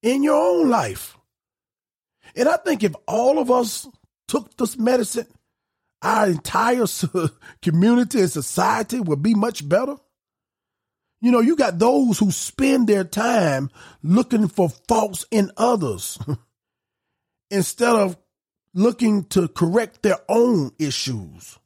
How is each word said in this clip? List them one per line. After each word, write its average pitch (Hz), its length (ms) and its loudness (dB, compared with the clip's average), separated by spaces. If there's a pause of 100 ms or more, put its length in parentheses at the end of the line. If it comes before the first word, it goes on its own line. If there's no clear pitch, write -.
in 262 220 0
your 302 140 2
own 330 340 2
life. 135 480 -4 (1160)
And 247 120 2
I - 80 2
think 214 280 -2
if 170 100 0 (140)
all 254 320 2
of 247 100 -2
us 247 360 -2 (420)
took - 280 -6
this 254 220 -4
medicine, 233 480 0 (720)
our 214 280 0
entire 226 580 0
<laughs> - 0 -
so-, 170 440 -2 (320)
community 220 580 2
and 185 100 2
society 208 680 -4
would 151 220 -2
be 220 120 2
much 202 340 -4
better. 254 280 0 (1200)
You 247 120 2
know, 240 80 4
you 285 160 2
got 196 240 0
those 247 380 2
who 202 120 2
spend 269 560 0
their 202 180 2
time 185 680 -2 (340)
looking 214 420 2
for 175 220 0
faults 214 640 -2
in 202 240 0
others 165 640 -2 (680)
<laughs> - 680 -20
instead 233 440 0
of 196 220 0 (580)
looking 214 500 2
to 175 240 0
correct 202 540 -2
their 202 160 2 (100)
own 226 500 2
issues. 113 880 -8